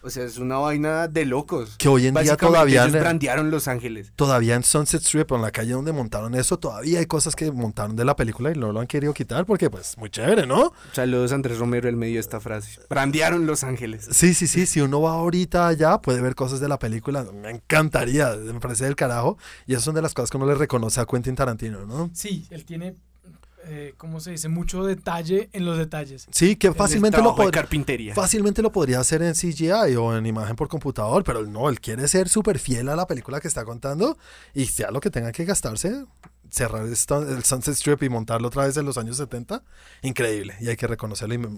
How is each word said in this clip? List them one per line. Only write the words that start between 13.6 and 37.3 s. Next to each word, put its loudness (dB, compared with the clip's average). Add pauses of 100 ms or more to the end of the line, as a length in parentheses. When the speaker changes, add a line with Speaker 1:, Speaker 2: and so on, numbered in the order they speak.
Speaker 1:
Ángeles". -8
Speaker 2:
Sí, 6
sí, 0
sí. 2
Si 0
uno 2
va 2
ahorita 2
allá, 4
puede 0
ver 0
cosas -2
de -2
la -2
película. -4 (100)
Me -12
encantaría, 2
me -8
parece -4
del 0
carajo. 0 (280)
Y -2
esas 0
son -2
de 0
las -2
cosas -4
que -6
uno 0
le 4
reconoce 0
a 0
Quentin -2
Tarantino, -4
¿no? -6
Speaker 3:
Sí, -8
él -16
tiene, -12 (760)
eh, -12
¿cómo -12
se -12
dice? -8
Mucho -2
detalle -2
en -6
los -2
detalles. -8
Speaker 2:
Sí, 4
que 4
Speaker 3:
El 4
Speaker 2:
fácilmente 4
lo 8
Speaker 1:
trabajo 6
de 6
Speaker 2:
pod-, 2
Speaker 1:
carpintería. -2
Speaker 2:
fácilmente 2
lo 4
podría 2
hacer 2
en 0
C -2
G 2
I 4
o 2
en -2
imagen -2
por -4
computador, -2
pero -2
él -6
no, -2
él -2
quiere -4
ser 2
súper 2
fiel -2
a -2
la -2
película -8
que -10
está -4
contando -2 (380)
y 0
sea -4
lo -2
que -2
tenga -4
que -6
gastarse, -4 (440)
cerrar -4
el -6
Stun-, 0
el -4